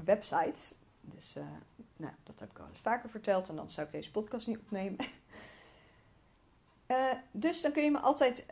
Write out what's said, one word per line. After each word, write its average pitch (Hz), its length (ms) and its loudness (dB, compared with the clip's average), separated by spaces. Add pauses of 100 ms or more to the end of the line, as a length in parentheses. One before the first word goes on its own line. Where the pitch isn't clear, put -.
websites. - 680 0 (260)
Dus, - 340 -12
eh, 147 80 -8 (540)
nou, 160 160 -8 (100)
dat - 160 -20
heb 107 100 -14
ik - 100 -20
al 80 80 -16
eens 82 120 -20
vaker 240 300 -2
verteld 190 400 0
en 160 60 -8
dan 156 140 -8
zou 151 180 -6
ik - 60 -12
deze 151 180 -8
podcast 214 360 -4
niet 220 120 -2
opnemen. 196 460 -6
<laughs> - 20 -4 (1800)
Eh, 262 260 4 (200)
dus 320 300 0
dan 294 100 2
kun 294 120 4
je 302 80 6
me 285 80 4
altijd, 254 520 4